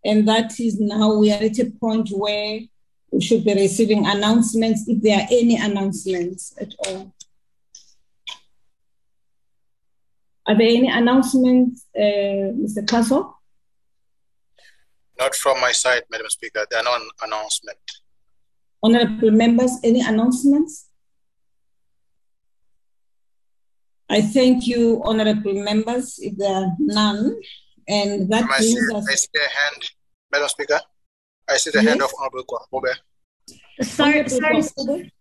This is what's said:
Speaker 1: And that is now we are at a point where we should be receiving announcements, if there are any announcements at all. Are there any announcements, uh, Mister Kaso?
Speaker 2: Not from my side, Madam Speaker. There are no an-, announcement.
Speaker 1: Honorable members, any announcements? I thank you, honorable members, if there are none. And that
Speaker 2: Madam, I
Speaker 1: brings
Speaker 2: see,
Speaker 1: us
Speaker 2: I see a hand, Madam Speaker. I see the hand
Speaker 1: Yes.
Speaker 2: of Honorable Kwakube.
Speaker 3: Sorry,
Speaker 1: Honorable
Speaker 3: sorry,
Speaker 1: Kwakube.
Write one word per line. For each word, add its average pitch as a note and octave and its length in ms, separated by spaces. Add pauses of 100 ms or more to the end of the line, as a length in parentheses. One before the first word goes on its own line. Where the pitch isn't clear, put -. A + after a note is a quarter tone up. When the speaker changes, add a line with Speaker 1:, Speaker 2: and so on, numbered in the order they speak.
Speaker 1:
And G#3+ 220
that A3+ 320
is A3 220
now G#3+ 320
we G#3+ 180
are G#3 100
at A3 180
a B3 200
point A3 300
where G#3 500 (500)
we - 120
should - 240
be G3+ 80
receiving G#3 520
announcements, A3 800
if G3+ 160
there G#3+ 160
are - 140
any A#3 240
announcements F#3+ 1040
at G#3 140 (120)
all. F#3+ 280 (3250)
Are G#3+ 120
there A3+ 100
any A#3+ 220
announcements, B3+ 960 (100)
uh, G3+ 580
Mister G#3+ 280
Kaso? A#3 520 (1800)
Speaker 2:
Not C3 180
from B2+ 260
my B2 100
side, B2 400
Madam A2 180
Speaker. G#2+ 400
There A2+ 120
are - 20
no B2 120
an-, A2 140 (120)
announcement. G#2+ 580 (1040)
Speaker 1:
Honorable A3+ 480
members, A#3 400 (140)
any A#3+ 160
announcements? B3+ 880 (3250)
I G3+ 100
thank B3+ 480
you, A#3 380
honorable G#3+ 480 (100)
members, A3 580
if G#3 160
there G3 160
are F#3 240
none. G#3+ 640 (460)
And G3+ 440
that A3+ 160
Speaker 2:
Madam, A#3 60
I A3 60
Speaker 1:
brings A3+ 300
Speaker 2:
see, A3+ 80
Speaker 1:
us G#3 140
Speaker 2:
I C3+ 60
see D3+ 200
a D3 140 (100)
hand, D3 300 (420)
Madam D3 160
Speaker. D3+ 320 (680)
I C#3 80
see D#3+ 140
the D3 100
hand A3+ 180
Speaker 1:
Yes. C#3 120
Speaker 2:
of - 60
Honorable B2+ 280
Kwakube. B2+ 480 (880)
Speaker 3:
Sorry, D4 380
Speaker 1:
Honorable - 100
Speaker 3:
sorry, D#4 320
Speaker 1:
Kwakube. C4+ 600